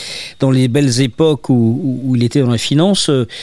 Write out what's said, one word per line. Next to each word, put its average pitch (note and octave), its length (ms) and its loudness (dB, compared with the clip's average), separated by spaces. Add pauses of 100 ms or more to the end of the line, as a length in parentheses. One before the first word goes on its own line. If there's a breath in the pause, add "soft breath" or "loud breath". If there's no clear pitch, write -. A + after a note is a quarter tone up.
(400 loud breath)
dans C3+ 120 2
les B2+ 160 2
belles B2+ 320 0
époques D3 500 0
où, C3+ 40 2
où, B2+ 500 0
où C3 120 0
il A#2+ 80 2
était A#2+ 180 0
dans B2 80 2
la A#2+ 80 0
finance, F3 520 0
euh, C3 160 0 (180 loud breath)